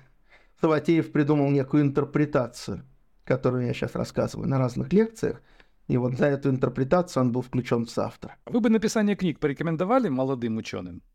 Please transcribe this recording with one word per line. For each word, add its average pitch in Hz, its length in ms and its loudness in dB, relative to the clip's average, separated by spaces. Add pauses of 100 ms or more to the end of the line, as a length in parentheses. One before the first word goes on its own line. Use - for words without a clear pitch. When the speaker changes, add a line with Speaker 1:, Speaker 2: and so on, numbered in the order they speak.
(200)
Speaker 1:
<laughs> - 400 -20
Саватеев 160 520 2
придумал 143 380 4
некую 143 320 2
интерпретацию, 139 1000 0 (420)
которую 127 420 0
я 120 80 -2
щас - 200 -6
рассказываю - 540 -4
на 135 100 0
разных 127 340 -2
лекциях. 220 480 0 (480)
И 131 80 2
вот 123 220 0
за 151 80 2
эту 139 240 0
интерпретацию 131 720 0
он 123 80 0
был 127 80 -2
включен 123 460 -2
в - 40 -16
соавтор. - 460 -8 (100)
Speaker 2:
Вы - 140 0
бы 233 80 2
написание 214 480 2
книг 180 240 -2
порекомендовали 170 720 0
молодым 127 480 -2
ученым 90 420 -10 (140)